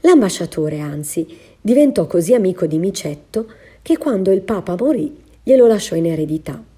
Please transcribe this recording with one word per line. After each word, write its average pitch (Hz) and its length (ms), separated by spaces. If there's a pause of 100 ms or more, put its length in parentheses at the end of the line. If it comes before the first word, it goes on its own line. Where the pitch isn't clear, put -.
L'ambasciatore, 175 760
anzi, 147 480 (320)
diventò 247 480
così 175 260
amico 185 320
di 156 120
Micetto 185 680 (340)
che 330 160
quando 196 340
il 190 100
Papa 185 360
morì 220 460 (200)
glielo 254 240
lasciò 208 280
in 165 100
eredità. 156 580 (140)